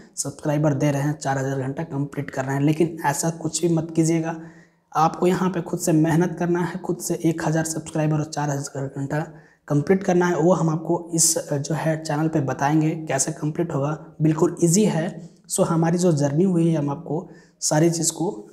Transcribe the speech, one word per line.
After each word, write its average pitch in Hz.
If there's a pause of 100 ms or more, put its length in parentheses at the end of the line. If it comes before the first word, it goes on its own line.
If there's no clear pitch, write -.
(160)
subscriber 147
दे 143
रहे 139
हैं, 151
चार 135
हज़ार 135
घंटा 135
complete 139
कर 131
रहे 135
हैं, 139
लेकिन 156
ऐसा 147
कुछ -
भी 175
मत 160
कीजिएगा। 165 (560)
आपको 196
यहाँ 185
पे 175
खुद -
से 175
मेहनत 160
करना 170
है, 175
खुद -
से -
एक 160
हज़ार 160
सब्सक्राइबर 156
और 147
चार 147
हज़ार 139
घंटा 139 (480)
कंप्लीट 170
करना 175
है। 175
वो 165
हम 160
आपको 170
इस, 165
अ, -
जो 147
है 156
चैनल 156
पे 156
बताएंगे 147 (180)
कैसे 139
कंप्लीट 156
होगा, 143 (300)
बिल्कुल 160
easy 180
है। 160 (200)
so -
हमारी 170
जो 175
journey 143
हुई 170
है 160
हम 143
आपको 147 (320)
सारी 156
चीज़ 165
को -